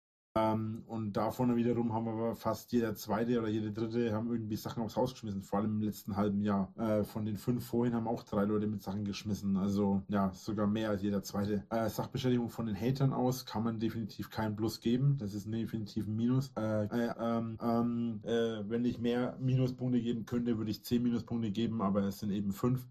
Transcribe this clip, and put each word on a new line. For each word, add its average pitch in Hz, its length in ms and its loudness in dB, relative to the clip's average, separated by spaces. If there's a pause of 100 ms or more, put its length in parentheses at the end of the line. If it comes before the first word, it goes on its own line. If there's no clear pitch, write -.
(340)
Ähm, 110 520 0
und 110 260 -4
davon 113 440 2
wiederum 117 360 2
haben 113 160 0
aber 113 260 -2
fast - 380 -4
jeder 113 220 2
Zweite 117 440 0
oder 110 100 0
jede 107 220 0
Dritte 113 440 0
haben 117 180 -2
irgendwie 110 240 -2
Sachen - 260 -6
aufs 107 140 -6
Haus 123 160 2
geschmissen, 98 300 -6
vor - 160 -2
allem 107 140 0
im 107 100 0
letzten 104 340 -4
halben 101 240 2
Jahr. 98 380 0
Äh, 107 260 2
von 107 220 -4
den 107 100 -2
fünf 120 300 -2
vorhin 120 280 2
haben 113 140 0
auch 117 140 -2
drei 104 240 0
Leute 107 200 2
mit 104 160 -2
Sachen 101 220 -4
geschmissen, 98 540 0
also 98 500 2
ja, 98 240 2
sogar 104 340 -2
mehr 110 220 2
als 101 140 0
jeder 101 200 0
Zweite. 101 460 -2
Äh, 113 220 0
Sachbeschädigung 123 580 0
von 117 160 -6
den 107 160 -2
Hatern 135 320 2
aus 123 320 0
kann - 180 -4
man 113 160 0
definitiv 110 520 -4
kein 107 260 -2
Plus 110 240 -2
geben, 135 380 4
das 104 160 -4
ist 104 180 -6
definitiv 110 540 -4
ein 107 100 -2
Minus. 127 400 2
Äh, 110 300 0
äh, 117 340 -2
ähm, 113 400 -2
ähm, 117 640 0
äh, 113 460 0
wenn 117 160 2
ich 123 120 0
mehr 120 400 0
Minuspunkte 127 640 2
geben 113 240 0
könnte, 120 320 0
würde 107 140 -2
ich 101 120 -6
zehn 120 200 2
Minuspunkte 117 480 0
geben, 113 320 0
aber 98 220 2
es 98 160 -4
sind 107 100 -2
eben 101 240 0
fünf. 123 360 0